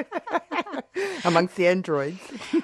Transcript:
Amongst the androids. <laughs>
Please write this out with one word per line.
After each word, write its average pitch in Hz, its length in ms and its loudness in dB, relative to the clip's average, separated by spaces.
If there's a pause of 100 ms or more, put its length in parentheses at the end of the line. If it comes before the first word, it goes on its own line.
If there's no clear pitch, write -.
(1200)
Amongst 175 320 4
the 180 100 2
androids. 175 580 0
<laughs> - 60 -18 (340)